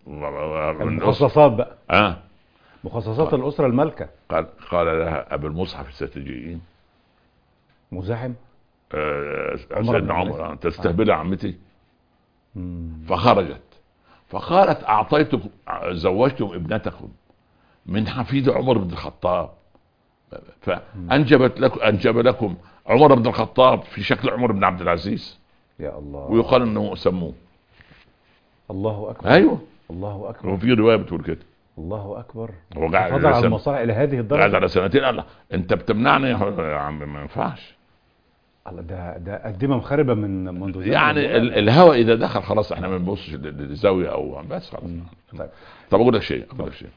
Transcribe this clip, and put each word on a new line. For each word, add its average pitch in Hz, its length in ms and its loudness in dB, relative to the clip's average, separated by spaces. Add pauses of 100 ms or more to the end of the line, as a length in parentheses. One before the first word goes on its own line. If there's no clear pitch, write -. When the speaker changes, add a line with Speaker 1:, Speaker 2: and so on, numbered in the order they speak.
Speaker 1:
و-، 71 40 -18
و-، 76 600 -6
و-، - 20 -6
من 78 160 -4
Speaker 2:
المخصصات 131 640 4
بقى. 110 240 -4 (140)
Speaker 1:
آه. 92 260 4 (680)
Speaker 2:
مخصصات 110 440 -4
Speaker 1:
قال، 147 120 0
Speaker 2:
الأسرة 143 260 -2
المالكة. 131 420 0 (200)
Speaker 1:
قال، 82 180 -2 (240)
قال 87 160 2
لها: 80 480 -2
"أبي 73 120 -6
المصحف 73 480 -8
ستجيئين". 69 680 -12 (1300)
Speaker 2:
مزاحم؟ 117 400 -8 (640)
Speaker 1:
آه، 73 600 -6 (160)
Speaker 2:
عمر 107 120 -4
Speaker 1:
سيدنا 131 140 2
Speaker 2:
بن 156 120 -2
Speaker 1:
عمر، 85 200 0
Speaker 2:
عبد 76 100 -10
Speaker 1:
آه، 85 60 -8
Speaker 2:
العزيز. 76 140 -10
Speaker 1:
"تستهبل 87 500 0
عمتي". 92 460 -2 (1000)
Speaker 2:
مم. 87 360 -10 (180)
Speaker 1:
فخرجت. 92 520 2 (680)
فقالت: 160 560 2
"أعطيتكم، 107 640 0 (400)
زوجتم 95 580 0
ابنتكم 90 640 -8 (760)
من 101 220 -2
حفيد 131 400 -2
عمر 127 300 2
بن 90 140 -2
الخطاب". 85 580 -4 (1120)
فأنجبت 123 1000 2
لك-، 123 220 0
أنجب 110 360 2
لكم 117 380 0 (300)
عمر 139 280 8
بن 117 120 4
الخطاب 117 560 4
في - 200 -12
شكل 127 280 -2
عمر 117 220 -2
بن 98 120 0
عبد 90 160 0
العزيز. 87 580 -4 (400)
Speaker 2:
يا 73 200 -10
الله. 71 200 -14 (120)
Speaker 1:
ويقال 123 320 4
إنه 104 320 -2
سموه. 90 380 -2 (1400)
Speaker 2:
الله 104 400 -6
أكبر. 113 200 -4
Speaker 1:
أيوة. 160 300 6 (300)
Speaker 2:
الله 98 400 -10
أكبر. - 200 -10
Speaker 1:
وفي 98 220 2
رواية 113 240 6
بتقول 85 260 -4
كده. 82 160 -6 (400)
Speaker 2:
الله 101 420 -10
أكبر. 113 300 -14 (260)
Speaker 1:
هو 160 120 -2
قاعد - 220 2
Speaker 2:
تفضل 135 160 2
على 139 100 6
Speaker 1:
سنة. 120 100 4
Speaker 2:
المصالح 123 320 0
إلى 117 140 0
هذه 135 260 0
الدرجة. 117 220 0
Speaker 1:
قاعد 101 140 6
على 92 140 2
سنتين. 95 360 2
قال: 123 200 -2 (300)
"أنت 90 200 0
بتمنعني 123 560 0
يا 110 60 0
ح-، 101 60 -2 (160)
يا 78 180 -4
عم، 73 360 -6
ما 73 80 -10
ينفعش". 123 540 -8 (960)
Speaker 2:
الله، 87 140 -14
ده، 87 360 -12
ده 98 280 -12
قديمة 123 300 -2
مخربة 139 380 0
من، 98 300 -4
منذ 92 280 -8
زمن 92 200 -4
Speaker 1:
يعني 147 280 2
Speaker 2:
مولانا. 120 160 0
Speaker 1:
ال-، 117 220 2
الهوى 131 420 8
إذا 113 140 6
دخل 98 280 -2
خلاص، 101 300 -2
احنا 90 160 -6
ما 92 100 -4
بنبصش 90 360 -6
ل-، - 20 -10
ل-، 71 260 -12 (100)
لزاوية 92 400 0
أو 71 380 -8
بس - 200 -10
خلاص. - 140 -14
Speaker 2:
مم. 87 160 -10 (380)
طيب. 73 100 -12 (420)
Speaker 1:
طب 98 100 4
أقول 120 140 6
لك 98 80 0
شيء، 60 240 -6
أقول - 120 -14
لك - 80 -10
Speaker 2:
اتفضل. - 80 -14
Speaker 1:
شيء. - 220 -18